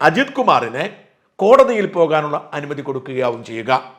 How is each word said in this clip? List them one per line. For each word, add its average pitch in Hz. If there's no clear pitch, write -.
അജിത് 254
കുമാറിന് 139
കോടതിയിൽ 226
പോകാനുള്ള 151
അനുമതി 143
കൊടുക്കുകയാവും 127
ചെയ്യുക. 113